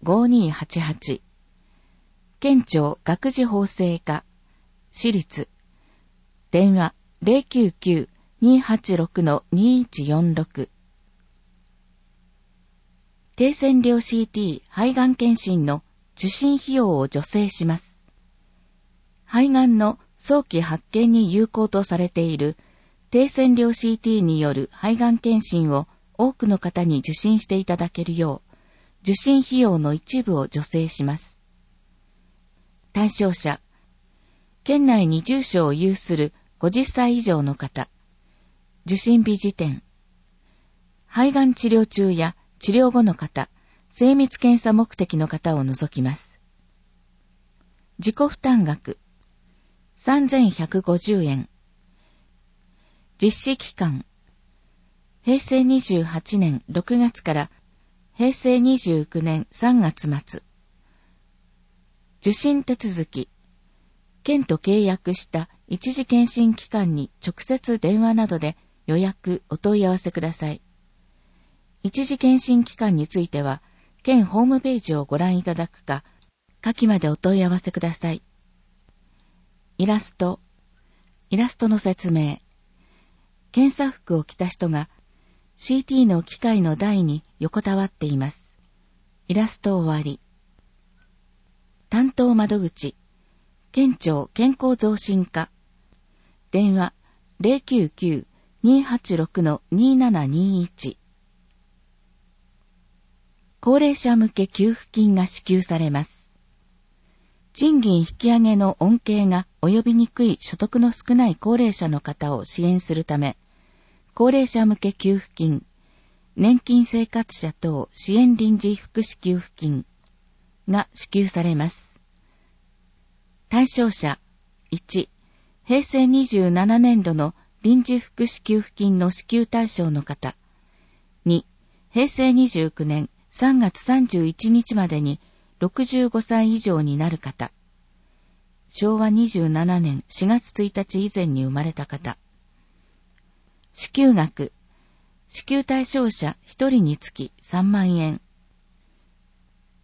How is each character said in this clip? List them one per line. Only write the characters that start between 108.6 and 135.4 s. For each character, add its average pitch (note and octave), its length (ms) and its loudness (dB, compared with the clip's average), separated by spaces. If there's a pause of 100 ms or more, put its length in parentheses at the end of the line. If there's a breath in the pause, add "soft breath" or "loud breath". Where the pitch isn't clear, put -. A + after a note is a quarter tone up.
恩 A3 260 2
恵 G#3 220 0
が F#3 200 0 (160)
及 G3+ 200 2
び A#3 120 2
に A#3 120 4
く - 180 -2
い G#3+ 160 2
所 - 160 -10
得 G#3+ 220 -2
の A#3 140 4
少 - 220 -2
な B3 120 4
い F3+ 80 0
高 A3 220 -2
齢 A#3 160 2
者 F3 160 -4
の D3 120 -2
方 D3 360 -6
を G#2 80 -8
支 - 200 -8
援 F3+ 160 2
す - 140 -4
る D#3+ 100 -4
た D3 140 -4
め、 C#3+ 180 -2 (800)
高 A#3+ 160 2
齢 C4+ 160 2
者 A3+ 180 0
向 G#3+ 120 2
け G3 160 -4
給 G3 260 0
付 - 160 -16
金、 D#3 320 -2 (680)
年 A#3+ 240 4
金 A#3+ 260 2
生 A3+ 200 -2
活 - 300 -6
者 D#3 160 -8
等 D3+ 400 -6
支 - 220 -4
援 B3 220 6
臨 G#3+ 220 2
時 G3+ 180 -2
福 - 240 -8
祉 - 180 -6
給 F3+ 200 -2
付 F3 180 -14
金 D3 300 -4 (800)
が G3+ 260 -2
支 - 160 -14
給 G3 160 0
さ F3+ 160 -4
れ E3+ 120 0
ま D3+ 140 0
す。 - 300 -18 (1500)
対 B3 180 2
象 A#3+ 240 0
者、 D3 280 -6 (520)
一、 - 380 -6 (560)
平 C4 180 0
成 C4 240 2
二 C4 200 2
十 F#3 240 0
七 G3 280 2
年 A#3+ 240 4
度 E3+ 120 -2
の D#3 200 -2 (280)
臨 B3 200 4
時 B3 160 -2
福 - 260 -6
祉 - 180 -8
給 G#3+ 180 0
付 - 140 -10
金 G3 240 0
の F3+ 120 0
支 - 160 -10
給 A#3 200 -2
対 A#3 200 -2
象 F3 240 -4
の D3 120 -4
方。 - 340 -10 (880)
二、 E3+ 200 0 (460)
平 C4 180 0
成 C4 240 0
二 B3+ 160 4
十 D#3+ 220 -4
九 - 140 -8
年 D3+ 260 -4 (200)
三 C4 280 2
月 G#3+ 220 -2
三 B3+ 260 2
十 E3+ 200 -2
一 E3 240 -4
日 A#3 240 2
ま G3 120 0
で D#3 140 -4
に D3 200 -4 (380)